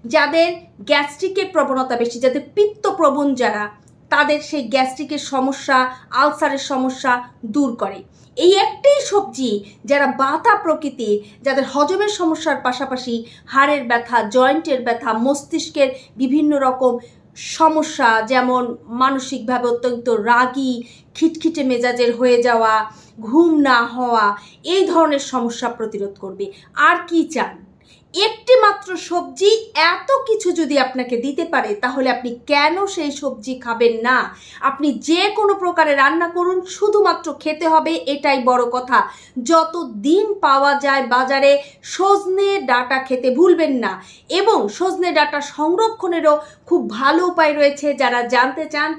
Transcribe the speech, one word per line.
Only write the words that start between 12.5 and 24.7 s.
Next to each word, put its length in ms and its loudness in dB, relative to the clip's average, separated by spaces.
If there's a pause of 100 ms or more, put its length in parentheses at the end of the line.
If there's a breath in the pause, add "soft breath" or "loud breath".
পাশাপাশি 640 -4 (200 loud breath)
হাড়ের 440 2
ব্যথা, 280 0 (120)
জয়েন্টের 560 2
ব্যথা, 280 -2
মস্তিষ্কের 760 -2 (280 loud breath)
বিভিন্ন 400 2
রকম 400 0 (380 loud breath)
সমস্যা, 760 0 (220)
যেমন 520 0
মানসিকভাবে 840 -2
অত্যন্ত 400 -2
রাগী, 720 0 (320 loud breath)
খিটখিটে 480 -2
মেজাজের 520 0
হয়ে 280 4
যাওয়া, 300 4 (460 loud breath)
ঘুম 400 4
না 260 4
হওয়া, 520 0 (260 loud breath)
এই 240 0